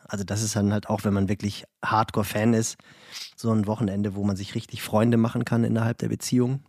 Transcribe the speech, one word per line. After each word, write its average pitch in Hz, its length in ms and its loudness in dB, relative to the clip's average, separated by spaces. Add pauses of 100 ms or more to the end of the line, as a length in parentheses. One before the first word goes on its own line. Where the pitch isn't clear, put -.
Also 101 160 -6
das 101 180 -2
ist 107 140 -2
dann 101 160 2
halt 104 160 -2
auch, 104 160 -2
wenn 104 80 2
man 98 160 2
wirklich 101 360 -4 (200)
Hardcore-Fan 107 680 2
ist, 113 240 0 (580)
so 117 160 0
ein 107 140 2
Wochenende, 104 480 -2
wo 101 100 -2
man 101 100 0
sich 98 200 -8
richtig - 280 -8
Freunde 113 360 4
machen 113 260 2
kann 117 180 0
innerhalb 113 360 0
der 117 100 -2
Beziehung, 123 600 0